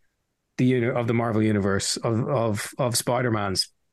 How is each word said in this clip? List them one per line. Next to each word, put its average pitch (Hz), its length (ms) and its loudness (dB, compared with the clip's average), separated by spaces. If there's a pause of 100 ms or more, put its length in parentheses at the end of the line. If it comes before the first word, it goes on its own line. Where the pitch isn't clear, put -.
(580)
the 135 80 4
uni-, 123 240 2
of 120 180 -2
the 117 60 0
Marvel 117 280 0
universe, 101 540 0
of, 117 320 -2
of, 113 500 -2
of 120 200 -2
Spider-Man's 110 720 -2 (240)